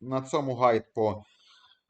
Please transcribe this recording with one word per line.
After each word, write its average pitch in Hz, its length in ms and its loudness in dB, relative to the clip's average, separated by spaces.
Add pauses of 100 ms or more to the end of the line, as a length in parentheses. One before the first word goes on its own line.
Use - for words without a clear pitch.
На 131 220 -6
цьому 135 320 -2
гайд 117 400 2
по 104 280 0 (680)